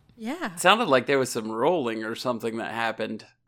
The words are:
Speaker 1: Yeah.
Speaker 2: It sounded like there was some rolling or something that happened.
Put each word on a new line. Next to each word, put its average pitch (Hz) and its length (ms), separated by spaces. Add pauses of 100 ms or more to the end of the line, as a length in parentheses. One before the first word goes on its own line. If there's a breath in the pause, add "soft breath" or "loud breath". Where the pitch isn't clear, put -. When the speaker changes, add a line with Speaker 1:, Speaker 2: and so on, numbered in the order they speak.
(160)
Speaker 1:
Yeah. 240 380
Speaker 2:
It 175 60
sounded 214 260
like 131 200
there 139 120
was 127 140
some 110 180
rolling 117 540
or 113 100
something 113 440
that 110 140
happened. 110 540 (220)